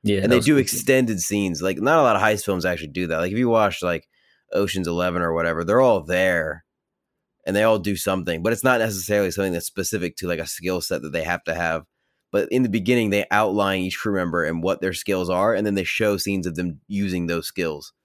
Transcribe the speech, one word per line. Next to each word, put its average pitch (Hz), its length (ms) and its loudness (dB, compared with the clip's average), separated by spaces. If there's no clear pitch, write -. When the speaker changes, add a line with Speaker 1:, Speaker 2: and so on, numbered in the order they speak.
Speaker 1:
Yeah, 101 180 2
Speaker 2:
And 104 100 2
Speaker 1:
that 123 40 6
Speaker 2:
they 120 40 6
Speaker 1:
was 117 60 -2
Speaker 2:
do 151 100 6
Speaker 1:
cool 131 100 4
too. - 60 -6
Speaker 2:
extended 120 500 2
scenes. 95 400 -2
Like, 92 180 -2
not 147 200 4
a - 20 6
lot 117 160 4
of 95 40 2
heist 107 220 2
films 90 220 -2
actually 85 240 -2
do 90 180 -4
that. 80 120 -2
Like, 90 120 -2
if 107 60 -2
you 123 100 2
watch, 110 340 2
like, 87 280 -4
Ocean's 95 360 0
Eleven 87 340 0
or 85 120 0
whatever, 82 300 0
they're 104 180 2
all 113 200 4
there 85 640 0
and 95 100 -2
they 104 80 2
all 110 160 4
do 95 160 -2
something, 87 480 -4
but 113 100 2
it's 107 100 -6
not 127 160 2
necessarily 101 520 0
something 95 220 -2
that's 85 120 -4
specific 90 520 -6
to, 92 100 -8
like, 85 120 -2
a 82 80 -6
skill 90 340 -4
set 80 200 -6
that 73 120 -10
they 82 100 -4
have 87 220 -4
to 82 100 -4
have. 82 300 -2
But 98 200 0
in 127 120 2
the 120 60 0
beginning, 110 400 2
they 101 220 2
outline 98 500 2
each 92 160 -4
crew 104 180 -2
member 87 280 0
and 82 180 -2
what 90 200 0
their 92 120 -2
skills 92 360 -2
are, 98 260 2
and 104 100 0
then 101 100 0
they 95 80 0
show 104 340 0
scenes 98 280 -2
of 85 100 -4
them 87 320 -4
using 92 400 -2
those 85 200 -2
skills 78 460 -6